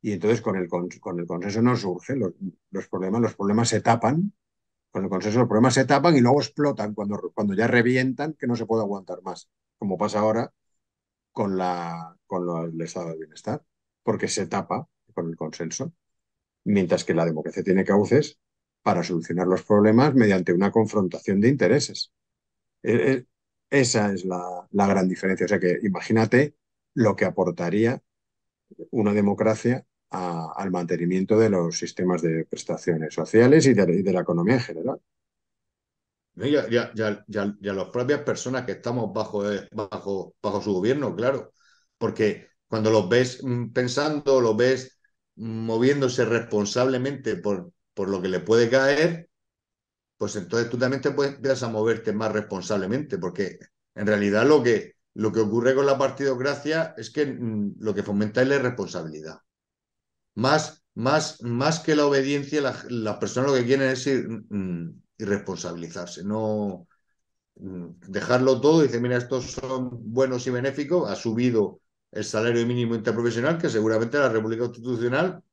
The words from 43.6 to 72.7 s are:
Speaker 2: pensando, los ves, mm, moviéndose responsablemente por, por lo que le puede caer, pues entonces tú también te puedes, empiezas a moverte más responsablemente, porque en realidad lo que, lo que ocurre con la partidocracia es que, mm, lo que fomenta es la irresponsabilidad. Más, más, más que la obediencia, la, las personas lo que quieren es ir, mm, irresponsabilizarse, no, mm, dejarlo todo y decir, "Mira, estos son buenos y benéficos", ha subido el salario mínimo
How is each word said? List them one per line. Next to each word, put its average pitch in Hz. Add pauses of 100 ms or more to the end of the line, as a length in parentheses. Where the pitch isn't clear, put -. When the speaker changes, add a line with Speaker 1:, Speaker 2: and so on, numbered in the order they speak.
Speaker 2:
pensando, 135
los 110
ves, 123 (380)
mm, 113
moviéndose 123
responsablemente 120
por, 90 (220)
por 98
lo 95
que 92
le 90
puede 113
caer, 143 (880)
pues 104
entonces 113
tú 120
también 127
te 139
puedes, 139
empiezas 127
a 117
moverte 110
más 107
responsablemente, 101
porque 90 (360)
en 101
realidad 104
lo 147
que, 113 (200)
lo 107
que 110
ocurre 117
con 139
la 135
partidocracia 139
es 113
que, 147
mm, 110
lo 107
que 101
fomenta 107
es 135
la 139
irresponsabilidad. 85 (960)
Más, 143 (100)
más, 143
más 135
que 156
la 147
obediencia, 143
la, 131 (120)
las 110
personas 123
lo 135
que 123
quieren 135
es 127
ir, 127
mm, 92 (180)
irresponsabilizarse, 87
no, 107 (720)
mm, 90 (220)
dejarlo 123
todo 156
y 131
decir, 117
"Mira, 123
estos 123
son 127 (220)
buenos 127
y 131
benéficos", 135
ha 95
subido 113 (320)
el 107
salario 117
mínimo 120